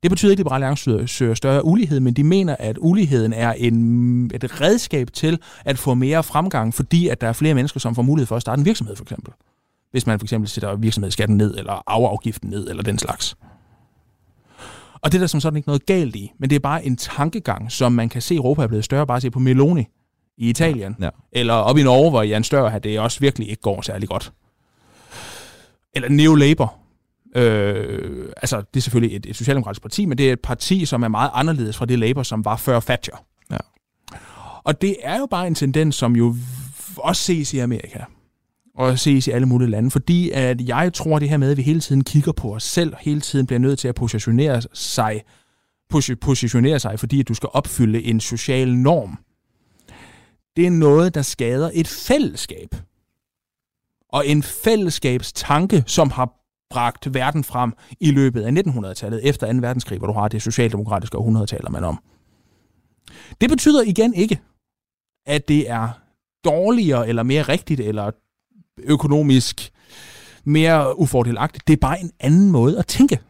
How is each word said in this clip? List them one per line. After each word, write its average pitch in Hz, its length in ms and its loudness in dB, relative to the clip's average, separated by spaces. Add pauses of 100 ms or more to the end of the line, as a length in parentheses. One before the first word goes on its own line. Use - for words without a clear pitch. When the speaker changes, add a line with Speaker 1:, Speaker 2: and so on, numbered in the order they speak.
Speaker 1:
Det 180 80 2
betyder 196 200 4
ikke, 196 80 4
at 185 60 0
Liberal 131 180 -2
Alliance 139 200 -2
søger, 117 220 0
søger 120 280 0
større 135 320 0
ulighed, 160 340 2
men 127 140 2
de 139 100 2
mener, 175 360 2
at 110 200 -6
uligheden 139 540 2
er 113 200 -2
en, 120 800 2
et - 280 -6
redskab 160 520 0
til 160 260 -2 (260)
at 139 120 -2
få 131 160 0
mere 135 300 2
fremgang, 147 500 -2
fordi 170 340 2
at - 140 -2
der 117 60 -2
er 117 60 0
flere 156 200 2
mennesker, 135 260 0
som 117 160 -4
får 120 60 -2
mulighed 135 260 2
for 113 80 -4
at 120 60 -4
starte 123 180 -2
en 143 60 4
virksomhed, 113 300 0
for 110 80 -18
eksempel. - 300 -16 (580)
Hvis 127 160 -2
man 107 120 0
for 107 60 -10
eksempel 104 240 -4
sætter 104 260 -8
virksomhedsskatten 107 600 0
ned, 104 200 2
eller 101 300 -8
arveafgiften 110 640 -2
ned, 101 200 -8
eller 95 140 -8
den 107 160 -2
slags. - 360 -6 (1700)
Og 143 100 -8
det 170 60 0
er - 20 4
der 180 80 0
som 156 120 -2
sådan 151 180 -2
ikke 147 120 -6
noget 143 160 -2
galt 165 300 0
i, 98 240 -12
men 135 100 -2
det 143 60 4
er 143 40 2
bare 151 260 -4
en 127 120 -2
tankegang, 139 760 -6
som 123 200 2
man 117 180 2
kan 120 120 -8
se, - 140 -2
Europa 143 280 0
er 113 40 0
blevet 110 180 -2
større. 139 220 0
Bare 127 140 -2
se 127 100 -4
på 131 80 -6
Meloni 131 440 4 (540)
i 117 120 -2
Italien. 117 520 -2
Speaker 2:
Ja. 85 80 -2 (220)
Speaker 1:
Eller 117 220 0
op 117 240 4
i 147 60 6
Norge, 135 260 6
hvor 120 140 2
Jan 107 200 0
Støre, 113 360 0
det 107 200 -4
også 117 200 -4
virkelig 131 300 0
ikke 110 120 -10
går 98 200 -4
særlig 101 280 -8
godt. - 240 -8 (1600)
Eller 127 160 -6
Neo 151 260 6
Labour. 147 400 4 (600)
Øh, 101 1000 0
altså, - 200 -4 (160)
det 135 60 0
er - 20 0
selvfølgelig 117 340 0
et, 101 100 -10
et 101 100 -12
socialdemokratisk 123 460 -2
parti, 202 240 -2
men 135 120 -2
det 135 120 4
er 127 40 2
et 120 60 -4
parti, 170 460 -2
som 120 180 -2
er 117 40 0
meget 113 260 0
anderledes 135 440 -2
fra 123 80 -4
det 123 140 2
Labour, 123 240 0
som 110 220 -4
var 107 100 0
før 120 240 0
Thatcher. - 460 -6 (260)
Speaker 2:
Ja. - 60 -6 (1080)
Speaker 1:
Og 151 180 -2
det 196 220 0
er 180 160 -4
jo 277 60 -4
bare 185 220 -4
en 165 80 0
tendens, 147 400 0
som 120 200 0
jo 117 200 4
v-, 127 640 -14
også 156 220 -2
ses 165 320 -2
i 139 60 -2
Amerika. 120 400 -4 (800)
Og 127 220 0
ses 139 280 2
i 131 40 -2
alle 123 140 2
mulige 123 240 2
lande. 110 220 0
Fordi 175 400 2
at 127 360 -2
jeg 156 260 0
tror, 156 260 0
det 147 100 0
her 151 80 2
med, 139 140 2
at 143 60 2
vi 135 40 -2
hele 151 180 2
tiden 139 240 0
kigger - 280 2
på 104 240 -6
os 110 80 -10
selv, 170 360 -2
hele 147 220 -2
tiden 135 240 0
bliver 123 140 -2
nødt 135 200 2
til - 80 -6
at 123 80 -4
positionere 120 640 0 (120)
sig, 107 480 -4 (720)
posi-, 135 220 0
positionere 127 640 2
sig, 110 200 -6
fordi 139 200 0
at 127 80 0
du 117 60 -2
skal - 200 -6
opfylde 117 500 0
en 113 160 0
social 127 580 -2
norm. 127 400 0 (1400)
Det 170 120 4
er 180 40 2
noget, 160 440 4
der 151 60 -2
skader 131 520 -2
et 165 140 0
fællesskab. - 880 -4 (1300)
Og 143 180 -2
en 147 160 2
fællesskabstanke, 165 1400 0
som 151 220 2
har 123 240 -4 (360)
bragt 123 440 -4
verden 135 300 0
frem 123 300 -4 (260)
i 151 120 4
løbet 127 300 2
af 117 120 -2
nitten 170 200 0
hundrede-tallet, 110 540 -6
efter 143 200 -2
anden 123 140 0
verdenskrig, 120 360 -4
hvor - 100 -6
du 104 60 -2
har 107 140 -2
det 107 140 -4
socialdemokratiske 107 760 -2
århundrede, 113 280 0
taler - 240 -8
man 78 140 -6
om. 80 200 -6 (1400)
Det 247 80 4
betyder 294 320 4
igen 220 320 2
ikke, 185 260 0 (840)
at 147 220 -2
det 147 220 2
er 113 200 -4 (560)
dårligere, 175 600 2
eller 117 160 0
mere 139 200 2
rigtigt, 147 360 -2
eller 107 320 -4 (640)
økonomisk 143 920 2 (720)
mere 151 560 2
ufordelagtigt. 123 680 0
Det 156 60 8
er 147 80 6
bare 175 200 -2
en 170 180 -10
anden 180 320 6
måde 147 280 4
at 170 80 -2
tænke. 254 320 2 (100)